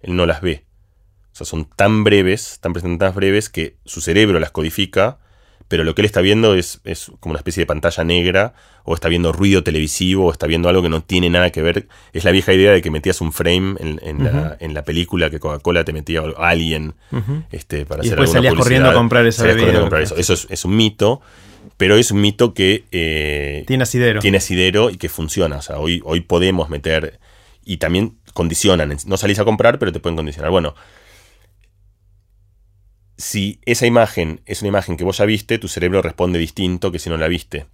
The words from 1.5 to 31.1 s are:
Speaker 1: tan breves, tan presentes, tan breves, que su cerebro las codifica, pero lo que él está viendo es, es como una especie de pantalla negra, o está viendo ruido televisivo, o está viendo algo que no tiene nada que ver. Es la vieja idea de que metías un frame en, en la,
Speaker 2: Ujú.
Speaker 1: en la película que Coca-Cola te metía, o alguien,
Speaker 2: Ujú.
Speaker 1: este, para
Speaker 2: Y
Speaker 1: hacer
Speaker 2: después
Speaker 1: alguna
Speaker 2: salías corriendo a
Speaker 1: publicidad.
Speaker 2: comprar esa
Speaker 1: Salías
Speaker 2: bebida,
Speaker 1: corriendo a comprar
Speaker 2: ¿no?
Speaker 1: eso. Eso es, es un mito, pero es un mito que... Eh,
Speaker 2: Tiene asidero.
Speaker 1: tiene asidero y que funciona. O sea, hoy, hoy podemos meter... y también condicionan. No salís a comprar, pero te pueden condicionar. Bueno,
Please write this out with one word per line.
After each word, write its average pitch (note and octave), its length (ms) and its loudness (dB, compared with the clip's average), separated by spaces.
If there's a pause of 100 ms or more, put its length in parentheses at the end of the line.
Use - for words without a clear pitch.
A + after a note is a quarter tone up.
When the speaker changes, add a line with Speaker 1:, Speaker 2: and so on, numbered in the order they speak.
Speaker 1:
tan G#2+ 380 2
breves, G2+ 560 2
tan F2 140 -6
presentes, E2+ 260 -6
tan F#2+ 160 0
breves, G2 340 0
que - 360 -8
su - 160 -14
cerebro F#2 380 2
las D#2 120 -4
codifica, F#2+ 680 -2 (480)
pero D#2+ 160 -2
lo D#2+ 120 -2
que G2+ 60 0
él G#2 40 4
está G2+ 160 0
viendo G#2 320 4
es, - 300 -2
es - 360 -12
como E2 120 -10
una D2 80 -6
especie E2+ 220 -6
de D2+ 40 0
pantalla E2 380 -2
negra, F2+ 500 2 (300)
o - 100 -4
está E2 160 -4
viendo E2+ 220 2
ruido F#2 320 2
televisivo, F2+ 640 0
o E2 40 2
está - 140 -6
viendo E2 240 2
algo F2+ 140 4
que F2 60 0
no D#2+ 120 -2
tiene F2+ 280 0
nada F2 200 4
que D#2+ 140 -6
ver. F2 240 -2 (260)
Es E2+ 120 -6
la F2+ 60 4
vieja F#2+ 220 4
idea F#2+ 200 6
de F#2 80 6
que D#2+ 100 -4
metías D#2 300 -4
un D#2+ 100 -2
frame F#2 480 0
en, D#2 240 -6
en D#2 200 -6
la, B2 80 0
Speaker 2:
Ujú. D#2 280 -4
Speaker 1:
en D#2+ 160 -8
la D2 80 -8
película E2+ 480 -2
que D#2 80 -8
Coca-Cola E2 460 -2
te D#2 80 -6
metía, D#2 280 -4
o D#2 160 -8
alguien, D#2+ 560 0 (180)
Speaker 2:
Ujú. C3 380 -6
Speaker 1:
este, D2 360 -10
para D2 180 -8
Speaker 2:
Y A#2+ 40 0
Speaker 1:
hacer D#2 120 0
Speaker 2:
después D#2+ 160 4
Speaker 1:
alguna E2+ 140 4
Speaker 2:
salías E2+ 40 2
corriendo B2 360 4
a - 20 4
Speaker 1:
publicidad. F2 100 4
Speaker 2:
comprar A#2 240 4
esa A2+ 140 2
Speaker 1:
Salías F2+ 160 4
Speaker 2:
bebida, E2+ 160 2
Speaker 1:
corriendo F2 80 4
a E2 100 0
comprar D#2 120 2
Speaker 2:
¿no? D#2 40 0
Speaker 1:
eso. - 120 -6
Eso F2 160 0
es, - 180 -4
es F#2+ 140 -8
un F#2 100 0
mito, A2 460 2 (560)
pero G2 200 4
es A#2+ 140 2
un G2+ 100 2
mito G#2 320 2
que... F#2+ 380 0
Eh, D2+ 720 -4
Speaker 2:
Tiene C3 180 0
asidero. A#2+ 380 0
Speaker 1:
tiene G2 160 4
asidero F#2+ 540 2
y F#2 60 -12
que E2+ 120 -8
funciona. D#2+ 480 -4
O C#2+ 60 -12
sea, C#2+ 160 -10
hoy, E2 260 -2
hoy E2 160 -2
podemos F2 480 0
meter... D#2 500 -4 (460)
y F#2 120 -8
también F#2 420 -2 (160)
condicionan. E2 600 0 (120)
No G2 100 -2
salís G2+ 220 0
a G2+ 60 2
comprar, A2 340 2
pero G2+ 120 -2
te - 80 -8
pueden E2+ 160 -4
condicionar. D2+ 360 -6
Bueno, E2 240 0 (2500)